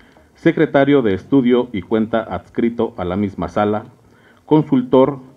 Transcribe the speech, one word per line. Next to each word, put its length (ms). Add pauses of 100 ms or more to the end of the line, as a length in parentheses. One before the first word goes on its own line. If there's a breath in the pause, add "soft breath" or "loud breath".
(340 soft breath)
secretario 680
de 100
estudio 580
y 120
cuenta 400
adscrito 760
a 80
la 100
misma 320
sala, 380 (600 soft breath)
consultor 720 (180)